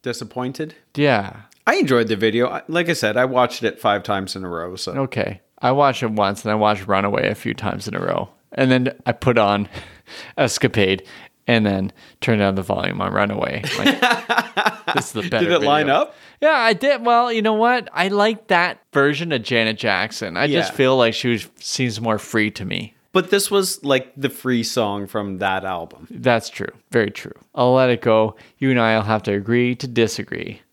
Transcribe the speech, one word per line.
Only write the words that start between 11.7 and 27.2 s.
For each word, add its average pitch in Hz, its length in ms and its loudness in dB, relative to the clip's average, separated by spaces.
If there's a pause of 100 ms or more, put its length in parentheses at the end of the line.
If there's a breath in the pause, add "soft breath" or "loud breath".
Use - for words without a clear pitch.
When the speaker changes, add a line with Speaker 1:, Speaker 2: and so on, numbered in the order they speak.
Speaker 2:
turned 110 180 2
down 98 160 2
the 95 60 -2
volume 92 400 -2
on 95 100 -2
Runaway. 101 520 -2 (140)
Like, 269 220 0
Speaker 1:
<laughs> - 960 -2
Speaker 2:
this - 120 -2
is - 40 -14
the 104 180 -6
better 117 160 2
Speaker 1:
Did 170 100 2
it 147 80 2
line 147 240 2
Speaker 2:
video. 143 140 4
Speaker 1:
up? - 140 -4 (260 loud breath)
Speaker 2:
Yeah, 302 140 4
I 226 160 2
did. 254 340 0
Well, 240 280 4
you 220 80 0
know 220 140 2
what? 233 380 0
I 180 160 -2
like 208 380 0
that 175 320 2 (140)
version 147 400 2
of 113 100 -2
Janet 110 340 0
Jackson. 98 600 -2
I 131 100 0
just 131 240 0
Speaker 1:
Yeah. - 60 -12
Speaker 2:
feel 131 200 4
like 117 180 4
she 127 140 -2
was, 110 200 -2 (100)
seems 117 400 -4
more 113 200 0
free 107 320 -2
to - 120 -12
me. 92 300 -8 (180)
Speaker 1:
But 185 200 0
this 202 180 0
was, 190 340 0
like, 131 320 0
the 139 140 -2
free 123 340 -2
song 101 440 -2
from 101 320 -6
that 95 260 -2
album. 85 460 -10
Speaker 2:
That's 120 380 0
true. - 220 -10 (200)
Very 110 180 2
true. - 240 -14 (220)